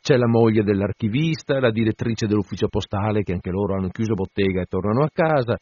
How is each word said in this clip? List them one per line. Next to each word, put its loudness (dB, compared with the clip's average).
c'è 2
la 2
moglie 4
dell'archivista, -2
la 2
direttrice -2
dell'ufficio 0
postale, -2
che -4
anche -4
loro -2
hanno -2
chiuso -2
bottega -2
e -4
tornano 0
a 0
casa, 0